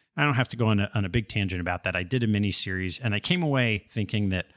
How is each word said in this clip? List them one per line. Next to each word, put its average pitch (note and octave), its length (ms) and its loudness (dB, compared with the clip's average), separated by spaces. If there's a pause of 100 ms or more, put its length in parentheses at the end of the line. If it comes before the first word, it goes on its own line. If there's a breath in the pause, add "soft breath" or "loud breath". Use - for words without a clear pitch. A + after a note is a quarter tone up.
(160 soft breath)
I D3 80 0
don't C#3+ 100 2
have B2 160 2
to - 60 -10
go A#2 120 2
on G#2 120 4
a, G2+ 140 -2
on G#2 100 2
a F2+ 60 -4
big A2+ 180 -2
tangent F#2 320 -2
about F2+ 240 -2
that. F#2 100 -2
I F#2 80 0
did A#2+ 220 0
a - 20 2
mini G#2 240 2
series, F#2 480 -2
and A2+ 160 -2
I G#2 60 -2
came F3+ 220 0
away B2 480 0
thinking G#2 400 -2
that F#2 160 -2 (100)